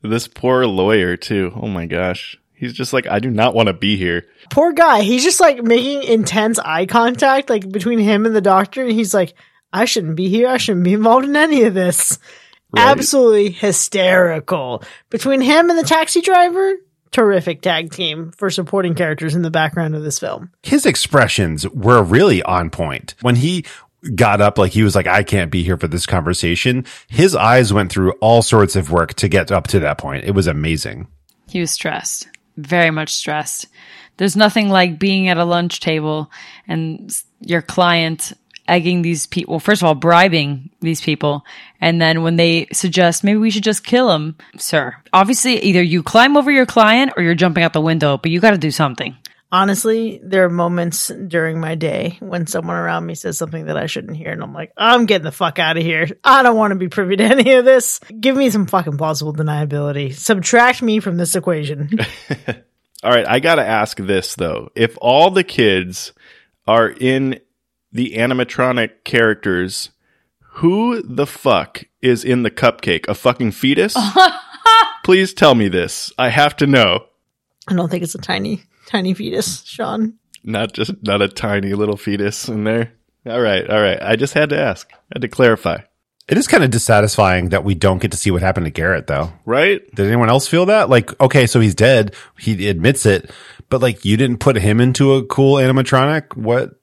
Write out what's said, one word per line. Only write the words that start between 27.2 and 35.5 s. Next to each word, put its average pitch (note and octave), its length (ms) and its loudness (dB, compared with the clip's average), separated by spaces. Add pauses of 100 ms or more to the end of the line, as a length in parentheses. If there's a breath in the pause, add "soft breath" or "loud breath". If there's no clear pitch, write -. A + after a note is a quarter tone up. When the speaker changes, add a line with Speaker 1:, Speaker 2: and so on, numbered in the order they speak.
Speaker 3:
eyes A2+ 380 4
went G2 180 0
through F#2 300 0
all A#2 200 6
sorts G#2 340 4
of D#2+ 160 -2
work E2 240 0
to - 120 -2
get F2+ 240 0
up F2+ 160 0
to G2+ 140 2
that D2 160 -4
point. C#2 280 -10
It G2 60 -4
was F#2+ 160 2
amazing. D#2 600 -4 (420)
Speaker 4:
He F#3 100 -6
was E3+ 120 -4
stressed, - 580 -8 (280)
very E3 340 0
much D#3 220 -6
stressed. - 540 -8 (500 loud breath)
There's F#3+ 200 -2
nothing G#3 320 2
like F3+ 300 2
being F#3+ 280 0
at F3+ 100 0
a E3+ 80 0
lunch F3 360 -2